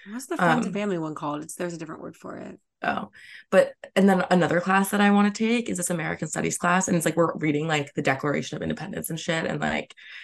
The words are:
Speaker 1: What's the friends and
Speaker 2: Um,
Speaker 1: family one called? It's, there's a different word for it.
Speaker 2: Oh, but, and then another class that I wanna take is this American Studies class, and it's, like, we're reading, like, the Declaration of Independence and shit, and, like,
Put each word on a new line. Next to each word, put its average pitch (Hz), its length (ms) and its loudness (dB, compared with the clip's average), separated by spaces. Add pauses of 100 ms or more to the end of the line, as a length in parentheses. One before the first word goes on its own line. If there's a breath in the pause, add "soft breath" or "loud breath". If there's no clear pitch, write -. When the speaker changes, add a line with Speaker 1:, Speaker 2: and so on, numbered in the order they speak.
(120)
Speaker 1:
What's 247 160 -12
the 339 100 -6
friends 180 300 2
and 180 80 -6
Speaker 2:
Um, 202 60 -2
Speaker 1:
family 202 180 -2
one 156 160 -6
called? 147 280 -6
It's, 165 120 -16
there's 175 180 -6
a 170 40 -12
different 160 240 -12
word 170 140 -14
for - 220 -14
it. - 220 -16 (240)
Speaker 2:
Oh, - 260 -2 (400 loud breath)
but, 185 240 6 (220)
and 190 120 6
then 196 220 4
another 170 320 4
class 190 300 2
that 208 100 2
I 202 80 6
wanna 202 220 6
take 226 380 0
is 185 80 -4
this 175 120 -4
American 165 380 -4
Studies 160 320 -2
class, 180 280 2
and 185 80 2
it's, 165 100 2
like, 160 120 0
we're 165 200 2
reading, 156 300 0
like, 147 280 -2
the 147 80 -4
Declaration 147 520 -2
of - 60 -6
Independence 160 480 -6
and 165 100 -8
shit, 160 260 -2
and, - 140 -2
like, - 360 -4 (280 loud breath)